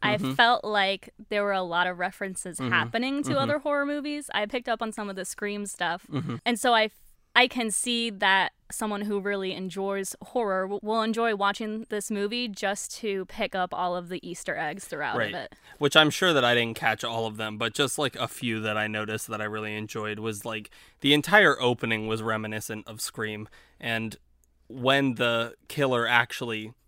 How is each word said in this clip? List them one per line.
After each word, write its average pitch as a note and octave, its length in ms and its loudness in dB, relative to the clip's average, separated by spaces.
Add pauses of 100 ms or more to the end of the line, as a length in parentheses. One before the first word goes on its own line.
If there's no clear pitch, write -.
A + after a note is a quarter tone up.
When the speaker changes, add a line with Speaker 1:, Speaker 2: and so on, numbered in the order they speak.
Speaker 1:
Mm-hmm. G#3 280 2
Speaker 2:
I - 40 0
felt A#3+ 280 6
like G3 460 0 (200)
there G#3 140 2
were G3+ 80 2
a F#3+ 120 2
lot F3 240 2
of F3+ 120 -4
references F#3 600 -4
Speaker 1:
Mm-hmm. C3 120 -2
Speaker 2:
happening A#3 520 2
to - 80 -2
Speaker 1:
Mm-hmm. C#4 80 2
Speaker 2:
other C#4+ 200 2
horror C#4+ 260 0
movies. D4 480 -4
I G#3 140 0
picked B3 220 -6
up A#3 120 -2
on A3 100 -4
some G#3 180 -6
of F#3+ 60 -8
the F#3 100 -6
Scream G#3 420 -6
stuff. F3 440 -4
Speaker 1:
Mm-hmm. C#3 340 -4
Speaker 2:
And A#3 140 0
so B3 140 4
I, A3 160 6 (460)
I B3 120 6
can A#3+ 240 -2
see A#3 380 0
that F#3+ 440 2 (180)
someone G#3+ 300 -4
who G#3 180 -2
really G3 340 -2
enjoys F#3+ 680 -6
horror G3 440 -2
w-, G3 180 -4
will A3 180 0
enjoy A3+ 340 2
watching G#3+ 540 -2
this G#3 220 -4
movie G#3+ 360 -2
just G3+ 500 -4
to G3 280 -4
pick G3+ 300 -6
up F3+ 180 -2
all F3 220 -2
of F3 140 -8
the F3+ 180 -8
Easter F3 280 -8
eggs F#3 300 -6
throughout C#3 320 -4
Speaker 1:
Right. A2 120 0
Speaker 2:
of G2+ 60 -6
it. - 200 -10 (240)
Speaker 1:
Which C#3+ 180 4
I'm D3+ 140 8
sure F3+ 220 4
that C3 120 4
I A#2+ 80 6
didn't A#2 220 2
catch A2 280 0
all A#2 220 -2
of G#2+ 120 -6
them, G#2+ 200 -6
but A2+ 160 -2
just, C#3 240 0
like, C#3+ 180 -2
a A#2 120 -2
few A2+ 340 -4
that G#2+ 160 0
I G#2+ 80 0
noticed G#2+ 440 -4
that G#2+ 120 -4
I G#2+ 40 -2
really G#2+ 300 -4
enjoyed G#2+ 440 -6
was, G#2+ 260 -4
like, A2 240 -6 (320)
the C#3 140 6
entire E3 440 6
opening A#2 460 2
was A2 160 0
reminiscent A2 640 -4
of G#2+ 140 -10
Scream. G#2+ 480 -6 (300)
And A2+ 360 -2 (520)
when C3 480 2
the A#2 400 0 (120)
killer B2+ 380 2
actually A#2 680 2 (140)